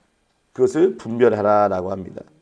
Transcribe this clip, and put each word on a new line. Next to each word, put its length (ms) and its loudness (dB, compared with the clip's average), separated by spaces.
그것을 440 2
분별하라라고 960 0
합니다. 300 -12